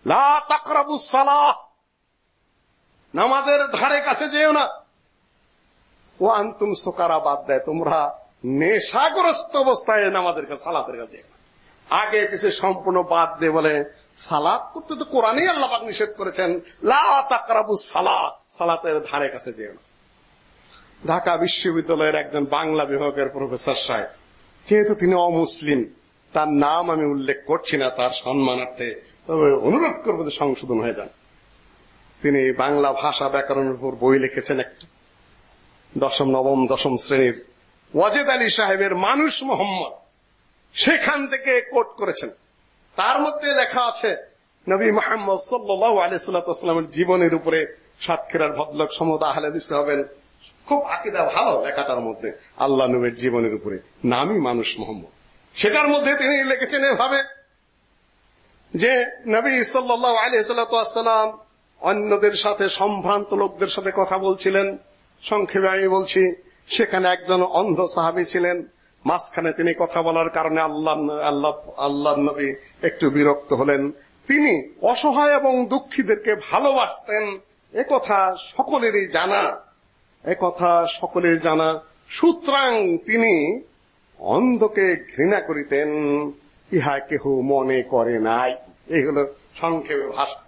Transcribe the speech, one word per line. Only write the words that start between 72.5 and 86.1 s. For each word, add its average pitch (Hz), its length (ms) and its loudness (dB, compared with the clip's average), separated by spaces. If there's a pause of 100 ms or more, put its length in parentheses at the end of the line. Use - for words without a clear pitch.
একটু 156 260 0
বিরক্ত 143 440 2
হলেন। 139 380 0 (360)
তিনি 269 540 2
অসহায় 285 540 2
এবং 262 300 2
দুঃখীদেরকে 214 720 0
ভালোবাসতেন, 214 1040 -2 (340)
এ 233 160 -2
কথা 196 460 2 (220)
সকলেরই 220 500 0
জানা, 185 500 0 (720)
এ 185 80 2
কথা 175 500 4
সকলের 175 500 2
জানা। 160 400 2 (300)
সুতরাং 262 880 2
তিনি 214 640 2 (580)
অন্ধকে 202 840 2 (100)
ঘৃণা 185 240 2
করিতেন, 147 500 -2 (800)